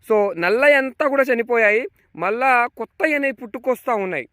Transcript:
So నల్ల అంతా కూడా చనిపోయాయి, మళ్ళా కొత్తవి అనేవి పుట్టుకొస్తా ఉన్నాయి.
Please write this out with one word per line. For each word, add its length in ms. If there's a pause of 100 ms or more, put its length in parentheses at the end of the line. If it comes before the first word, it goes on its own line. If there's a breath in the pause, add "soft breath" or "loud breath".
So 80 (280)
నల్ల 200 (180)
అంతా 220 (100)
కూడా 160
చనిపోయాయి, 520 (420)
మళ్ళా 280 (260)
కొత్తవి 400
అనేవి 220
పుట్టుకొస్తా 540 (100)
ఉన్నాయి. 280